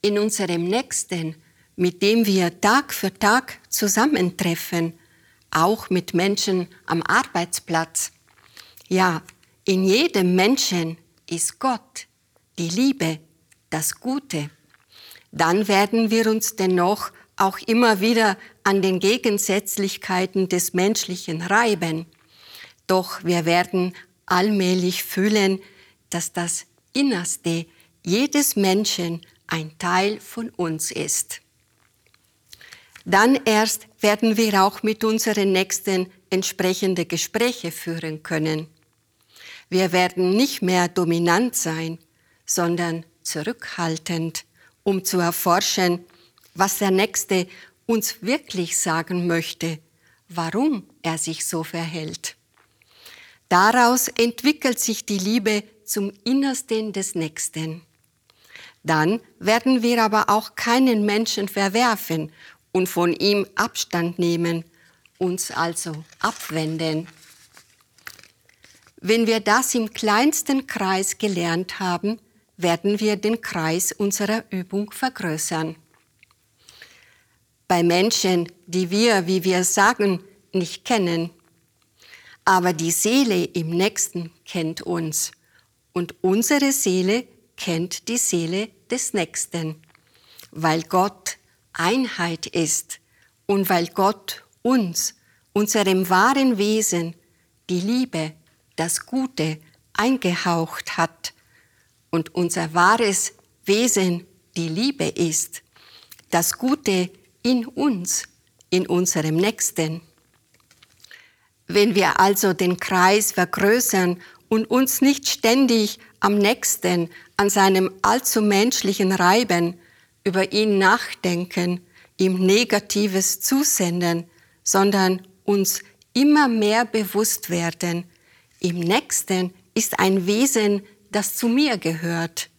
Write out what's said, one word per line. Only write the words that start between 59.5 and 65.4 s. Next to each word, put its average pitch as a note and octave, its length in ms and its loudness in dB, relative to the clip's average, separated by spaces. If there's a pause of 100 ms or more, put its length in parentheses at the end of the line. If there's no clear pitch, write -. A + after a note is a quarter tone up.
wir A#3+ 220 2
aber G#3+ 260 2
auch G#3+ 260 0
keinen A#3+ 500 2
Menschen G#3 420 -2
verwerfen G3 840 0 (400)
und F#3 160 0
von F3 260 0
ihm G3+ 420 0
Abstand F3 640 -4
nehmen, E3+ 440 0 (540)
uns F#3 340 -4